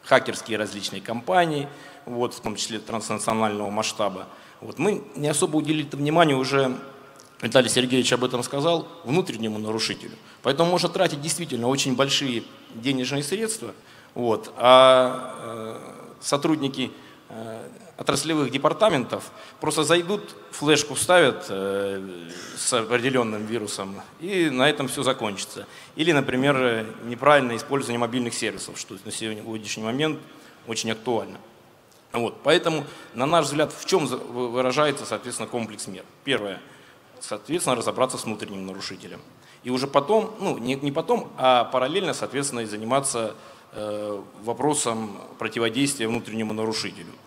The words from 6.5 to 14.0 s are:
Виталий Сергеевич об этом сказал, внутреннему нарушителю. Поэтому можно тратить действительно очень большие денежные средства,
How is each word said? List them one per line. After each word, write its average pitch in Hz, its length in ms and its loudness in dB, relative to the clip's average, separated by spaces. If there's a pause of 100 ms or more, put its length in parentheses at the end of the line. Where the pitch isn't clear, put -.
Виталий 123 280 6
Сергеевич 123 420 2
об 123 140 4
этом 120 180 -2
сказал, 151 420 0 (200)
внутреннему 113 540 0
нарушителю. 107 580 -4 (240)
Поэтому 147 280 4
можно 175 200 2
тратить 175 320 0
действительно 139 480 -2
очень 135 260 0
большие 139 480 0 (300)
денежные 131 500 -2
средства, 196 500 -4 (400)